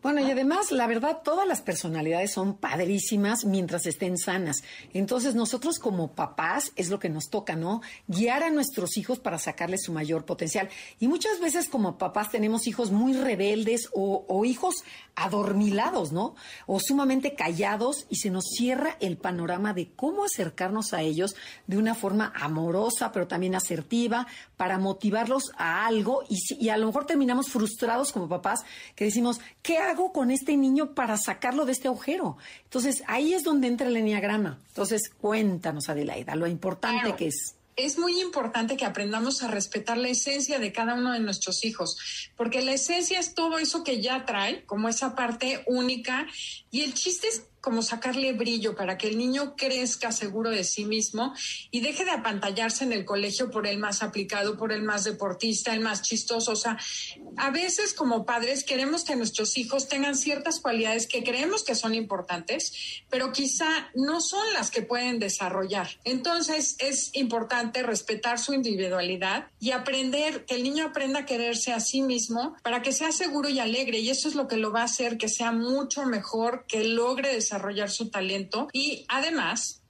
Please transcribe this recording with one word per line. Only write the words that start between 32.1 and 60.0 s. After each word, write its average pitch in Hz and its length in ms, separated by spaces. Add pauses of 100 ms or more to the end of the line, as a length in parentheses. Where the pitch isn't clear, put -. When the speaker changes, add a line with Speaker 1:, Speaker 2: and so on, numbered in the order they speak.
Speaker 1:
Entonces, 254 420
ahí 285 280
es 359 80
donde 285 240
entra 240 220
el 240 80
enneagrama. 208 720
Entonces, 208 420 (100)
cuéntanos, 190 680
Adelaida, 147 480
lo 165 100
importante 190 540
Speaker 2:
Claro. 220 160
Speaker 1:
que 160 120
es. - 260 (220)
Speaker 2:
Es 269 200
muy 349 240
importante 247 560
que 269 80
aprendamos 220 600
a 233 40
respetar 214 480
la 247 120
esencia 277 500
de 208 140
cada 233 220
uno 247 180
de 240 80
nuestros 196 440
hijos, 185 320 (400)
porque 240 240
la 262 120
esencia 349 480
es - 140
todo 330 240
eso 330 260
que 247 180
ya 254 240
trae, 214 400
como 214 220
esa 233 260
parte 254 520
única, 254 600 (460)
y 269 100
el 277 100
chiste 370 360
es - 160 (160)
como 226 220
sacarle 254 500
brillo 220 440
para 185 200
que 214 120
el 214 100
niño 269 380
crezca 254 560
seguro 220 360
de 208 140
sí 208 220
mismo 220 500 (380)
y 240 80
deje 294 240
de 359 80
apantallarse 226 720
en 247 80
el 196 120
colegio 202 460
por 214 160
el 202 120
más 208 240
aplicado, 208 540
por 220 160
el 214 100
más 208 200
deportista, 214 720
el 220 60
más 214 220
chistoso. 226 500
O 214 40
sea, 226 220 (580)
a 277 140
veces 359 440
como 233 300
padres 240 380
queremos 277 400
que 285 140
nuestros 220 420
hijos 262 300
tengan 277 260